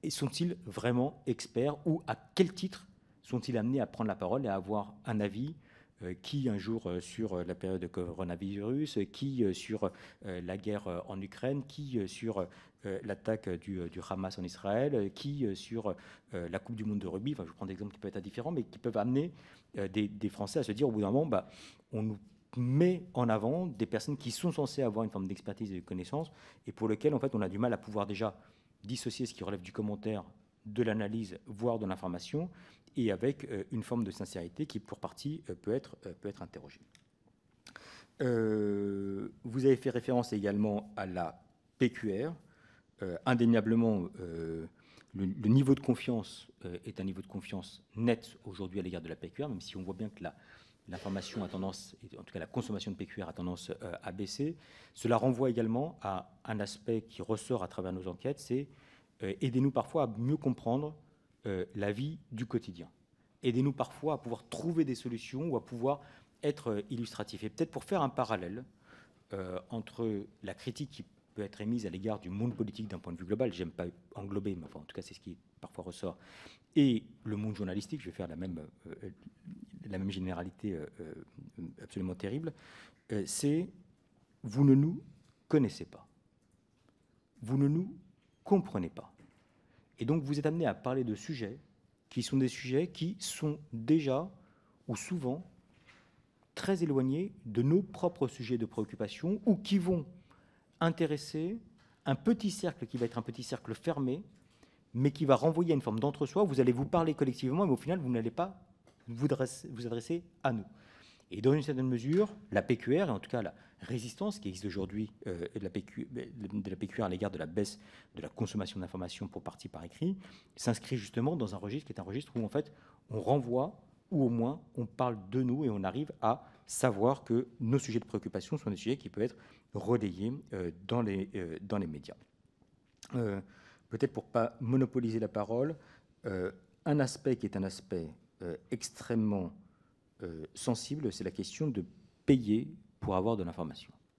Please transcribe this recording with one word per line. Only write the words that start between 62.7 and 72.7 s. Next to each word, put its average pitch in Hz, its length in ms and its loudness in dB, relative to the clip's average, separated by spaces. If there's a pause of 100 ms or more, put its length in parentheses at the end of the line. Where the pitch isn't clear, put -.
Aidez-nous 127 300 4
parfois 143 420 -2
à 131 40 -4
pouvoir - 300 -8
trouver 160 360 0
des 127 120 0
solutions 127 520 -6
ou 135 80 0
à - 80 0
pouvoir 131 360 -2 (420)
être, 143 260 0
euh, 104 220 0
illustratif. 113 540 -6
Et 104 60 -4
peut-être - 200 -2
pour - 140 -6
faire 185 180 2
un 139 60 4
parallèle, 110 560 -2 (680)
euh, 92 260 -4 (120)
entre 110 560 -4 (160)
la 92 120 -8
critique - 360 -8
qui - 140 -14 (320)
peut 107 60 -4
être 98 180 -8
émise 107 260 -2
à 87 40 -2
l'égard 104 280 -2
du 90 120 -10
monde 113 240 -2
politique 110 340 -4